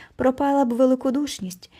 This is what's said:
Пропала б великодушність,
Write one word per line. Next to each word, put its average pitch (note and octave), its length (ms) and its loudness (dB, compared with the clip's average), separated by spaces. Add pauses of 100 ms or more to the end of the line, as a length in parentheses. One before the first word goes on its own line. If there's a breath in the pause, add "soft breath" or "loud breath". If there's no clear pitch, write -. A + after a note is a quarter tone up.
(160 loud breath)
Пропала C#4 480 0
б A#3+ 80 0
великодушність, C4 1080 -2